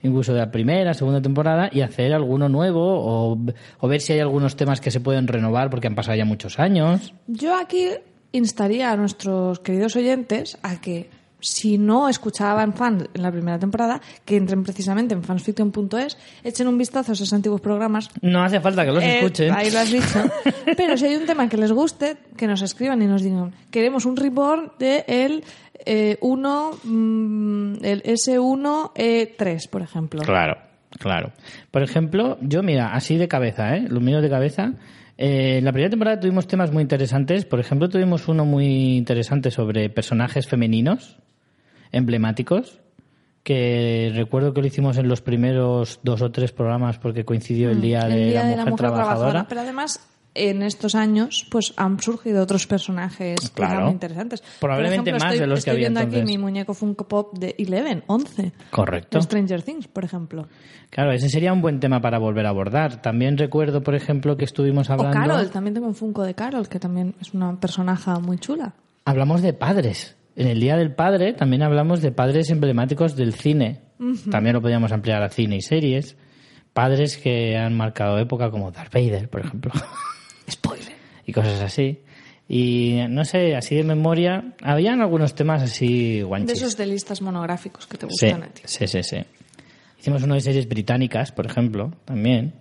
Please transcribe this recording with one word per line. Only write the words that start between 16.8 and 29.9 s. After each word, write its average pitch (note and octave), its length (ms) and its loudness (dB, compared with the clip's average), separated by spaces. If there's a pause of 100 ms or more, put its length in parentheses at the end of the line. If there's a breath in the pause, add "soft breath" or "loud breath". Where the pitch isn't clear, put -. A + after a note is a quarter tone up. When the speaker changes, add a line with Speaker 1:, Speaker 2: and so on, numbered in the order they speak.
Speaker 2:
a - 20 2
esos F#3+ 180 -2
antiguos G#3 280 2
programas. G#3+ 480 0 (120)
Speaker 1:
No F3+ 220 4
hace F#3+ 160 4
falta F3+ 260 4
que C3+ 60 4
los E3+ 140 4
Speaker 2:
Eh, A#3+ 140 4
Speaker 1:
escuchen. F3 360 4
Speaker 2:
ahí G#3+ 160 2
lo A3+ 80 2
has A3+ 140 2
dicho. A#3+ 320 2 (200)
Speaker 1:
<laughs> D4+ 320 2
Speaker 2:
Pero E4+ 200 4
si C4 100 2
hay C#4+ 100 4
un D#4 100 -2
tema D4 220 2
que A3 80 -2
les G#3+ 160 2
guste, D4 440 0 (200)
que A3+ 100 -2
nos G3 160 0
escriban B3 400 -2
y G3+ 40 4
nos G3 160 2
digan, F#3 300 -2 (180 loud breath)
"Queremos A#3+ 360 0
un B3+ 100 0
reborn C#4+ 640 0
de C4+ 280 0
el, C4+ 380 0 (400 loud breath)
eh, G#3+ 360 2
uno, C#4 520 0 (100)
mm, G#3+ 1000 -2
el G3+ 200 0
S B3 340 0
uno C#4 580 0
E A3+ 420 0
tres", E3+ 300 -2
por F#3+ 140 -6
ejemplo. D#3+ 400 -6